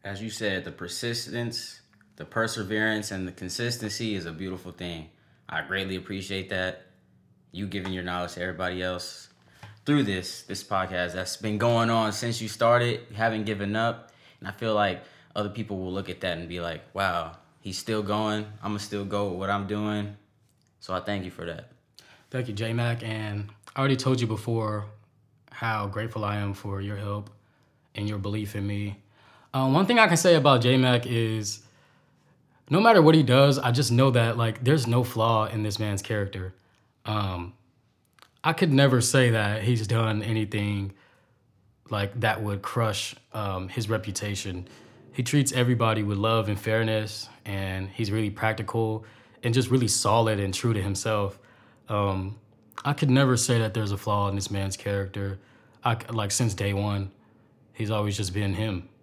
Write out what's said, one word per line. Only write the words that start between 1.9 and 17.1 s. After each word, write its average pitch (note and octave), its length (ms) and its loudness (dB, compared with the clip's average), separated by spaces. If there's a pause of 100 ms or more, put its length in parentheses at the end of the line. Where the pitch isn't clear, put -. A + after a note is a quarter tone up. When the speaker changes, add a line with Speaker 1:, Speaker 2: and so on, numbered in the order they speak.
Speaker 1:
the - 100 -14
perseverance, A2 880 -2
and F#2 160 -6
the F2+ 40 -8
consistency A2 840 -6
is E2+ 100 -6
a E2+ 60 -8
beautiful F2+ 400 -10
thing. E2 380 -12 (380)
I D#2+ 140 -6
greatly F#2+ 360 -4
appreciate F#2+ 520 -6
that. F#2 380 -4 (640)
You G2 160 -6
giving F#2+ 260 -6
your F2+ 100 -6
knowledge F2+ 300 -4
to F2 80 -10
everybody F2+ 400 -4
else F2+ 480 -8 (560)
through C#3+ 160 4
this, F#2+ 460 -4
this G2 160 -10
podcast F2+ 500 -2
that's F2+ 240 -6
been G#2+ 220 -4
going A#2 320 4
on A2 200 2
since A#2 300 -4
you A2 60 -8
started, A#2+ 540 4 (100)
you G2+ 60 -12
haven't A2 260 0
given G2+ 320 -2
up. A#2 340 -2 (300)
And - 100 -12
I - 20 -12
feel A2 220 -4
like G2+ 300 2 (320)
other G#2 140 -2
people G#2 280 -8
will F#2 160 -6
look F#2+ 160 -6
at E2+ 120 -10
that F2 180 -4
and E2+ 100 -10
be F2 100 -8
like, E2+ 220 -6 (140)
"Wow, F2 420 -2 (220)